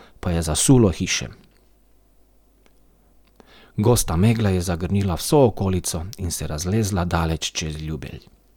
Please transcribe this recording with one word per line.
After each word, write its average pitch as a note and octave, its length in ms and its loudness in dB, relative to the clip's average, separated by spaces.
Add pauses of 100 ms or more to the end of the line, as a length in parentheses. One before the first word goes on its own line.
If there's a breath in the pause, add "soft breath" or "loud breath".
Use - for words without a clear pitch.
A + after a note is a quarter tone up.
(200 loud breath)
pa F2+ 120 -4
je E2+ 100 0
zasulo A#2 480 4
hiše. - 380 -4 (2500 loud breath)
Gosta A2+ 380 2
megla A2 340 4
je F#2 120 2
zagrnila F#2 540 -2
vso C#3+ 300 4
okolico F#2 600 -2 (120)
in E2 140 -6
se D#2+ 160 -6
razlezla F2+ 580 -2
daleč E2 460 -2
čez D#2 300 -8
Ljubelj. D#2 380 -8 (380)